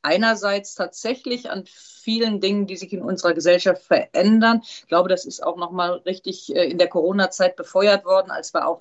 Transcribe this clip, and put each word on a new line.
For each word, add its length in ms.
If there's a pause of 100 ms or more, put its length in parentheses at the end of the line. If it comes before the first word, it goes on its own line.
einerseits 720
tatsächlich 760
an 160
vielen 720
Dingen, 260
die 100
sich 160
in 80
unserer 320
Gesellschaft 520
verändern. 800
Ich 240
glaube, 200
das 160
ist 160
auch 160
noch 140
mal 340
richtig, 480
äh, 120
in 140
der 100
Corona-Zeit 640
befeuert 500
worden, 280
als 200
wir 140
auch 140